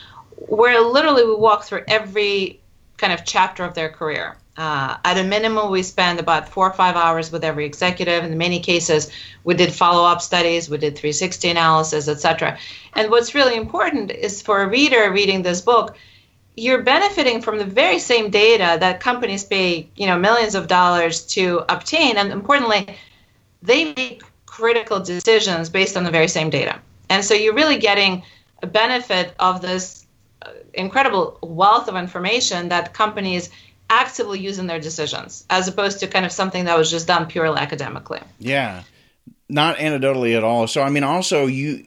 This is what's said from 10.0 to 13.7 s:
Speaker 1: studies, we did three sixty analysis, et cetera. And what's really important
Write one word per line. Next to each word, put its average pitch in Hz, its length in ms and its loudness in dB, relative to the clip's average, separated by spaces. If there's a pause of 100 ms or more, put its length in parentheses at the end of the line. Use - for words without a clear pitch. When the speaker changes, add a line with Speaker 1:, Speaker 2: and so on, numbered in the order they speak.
Speaker 1:
studies, 170 480 0
we 147 80 -4
did 147 180 -2
three 151 160 -4
sixty 180 380 -4
analysis, 160 580 2
et 151 120 -4
cetera. 165 380 0 (360)
And 214 160 0
what's 233 240 2
really 262 220 2
important 226 540 -4